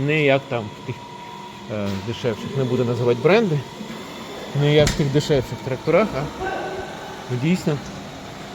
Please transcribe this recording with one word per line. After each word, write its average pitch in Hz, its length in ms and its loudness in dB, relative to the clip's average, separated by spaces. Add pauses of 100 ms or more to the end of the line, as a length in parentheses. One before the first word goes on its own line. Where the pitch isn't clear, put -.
не 151 160 4
як 135 260 6
там 117 160 -2
в - 220 -12
тих, 123 100 -6 (760)
е, 104 160 -4 (180)
дешевших, 113 500 -4
не 135 80 2
буду 127 200 2
називати 120 380 2
бренди, 175 360 6 (1040)
не 147 140 6
як 151 140 8
в - 80 0
тих 139 160 2
дешевших 139 520 2
тракторах, 156 440 2 (1200)
а - 100 0
дійсно 160 360 2 (760)